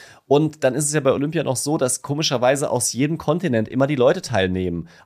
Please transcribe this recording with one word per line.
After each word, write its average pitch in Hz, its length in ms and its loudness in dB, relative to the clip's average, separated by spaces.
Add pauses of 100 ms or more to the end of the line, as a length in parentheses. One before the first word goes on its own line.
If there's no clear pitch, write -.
(260)
Und 151 380 2
dann 131 100 2
ist 147 100 -2
es 147 80 -4
ja 151 80 0
bei 131 120 2
Olympia 143 300 -2
noch 131 140 -2
so, 151 220 -2
dass 127 240 -2
komischerweise 139 680 0
aus 117 220 -2
jedem 151 260 -2
Kontinent 143 500 0
immer 135 180 0
die 147 80 0
Leute 143 260 4
teilnehmen, 92 680 -2 (180)